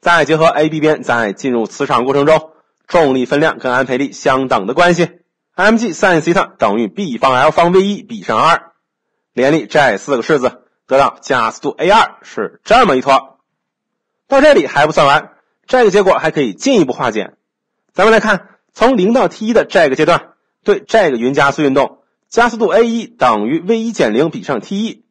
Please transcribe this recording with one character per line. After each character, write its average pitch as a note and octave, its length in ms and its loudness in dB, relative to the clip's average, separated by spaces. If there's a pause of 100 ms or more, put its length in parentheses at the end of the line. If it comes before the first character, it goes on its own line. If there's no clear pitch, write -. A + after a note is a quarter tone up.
再 E3+ 220 2
结 D3+ 140 0
合 D#3+ 80 2
A D#3 240 2
B D#3 100 -6
边 D3+ 220 0
在 A#2 320 -2
进 C3 180 -6
入 A#2 140 -2
磁 C#3 220 -8
场 B2+ 180 0
过 C3+ 80 -2
程 C#3+ 140 2
中 D#3 240 2 (360)
重 D3+ 280 2
力 B2+ 100 -2
分 C#3+ 140 -2
量 D#3 180 0
跟 B2 160 -4
安 C3 140 0
培 C3 100 -4
力 C#3 140 -4
相 C3 360 -2
等 A#2 180 -2
的 A2+ 80 -6
关 F3 200 2
系 E3+ 260 -4 (360)
，M G#3+ 200 2
G A3 160 -2
sin E3+ 300 0
西 E3+ 120 -2
塔 F#3 240 -2
等 G#2 200 0
于 A#2 100 -2
B C#3+ 300 -8
方 C3+ 160 0
L C#3 180 2
方 F3 220 0
V F#3+ 80 4
一 G3+ 200 -4
比 G#2 220 -16
上 A2 160 -2
R， D#3 320 0 (600)
连 C3 180 0
立 D3+ 140 -2
这 C3 320 0
四 C#3 180 -4
个 A#2 80 -4
式 D3+ 160 0
子， B2 240 -4 (240)
得 D#3+ 100 0
到 C3+ 240 0
加 A#2 300 -2
速 - 80 -18
度 - 180 -8
A D#3+ 120 -2
二 G#3 320 2
是 - 420 -12
这 A#3+ 220 4
么 D3+ 100 0
一 B2+ 60 -2
坨。 C3 380 -2 (920)
到 C4+ 100 2
这 D4 140 6
里 E3 140 2
还 C#3+ 180 0
不 D#3 80 -2
算 D#3 120 2
完， C#3+ 260 0 (360)
这 B3+ 160 2
个 G3+ 80 2
结 G3+ 100 2
果 F#3 120 2
还 D#3 180 -2
可 D#3 80 -6
以 A#2 140 -2
进 C4 260 0
一 D#3 60 2
步 B2+ 80 -8
化 B2+ 180 -4
简。 G#2 240 -8 (560)
咱 F#3 140 0
们 A3 80 4
来 G#3+ 80 4
看， G#3+ 260 -2 (240)
从 B3+ 240 2
零 F#3+ 160 2
到 G3 160 2
T G#3+ 200 -8
一 A#3 40 -2
的 G3+ 140 2
这 E3 240 2
个 C3 80 -2
阶 D#3 80 2
段， - 240 0 (340)
对 G3+ 160 0
这 G3 320 0
个 B2 60 -2
匀 B2 160 -2
加 C#3 180 2
速 D#3 100 -6
运 C#3 120 0
动， C#3 260 -2 (300)
加 A#3 180 2
速 A#3 80 -4
度 A3 140 -2
A A3 180 2
一 A3+ 180 -4
等 A2 420 -2
于 D#3 120 -2
V G#3 200 -2
一 A3+ 120 -6
减 C3 220 -2
零 D3+ 160 0
比 B2+ 140 -12
上 B2 180 -6
T G3+ 240 -6
一 - 260 -12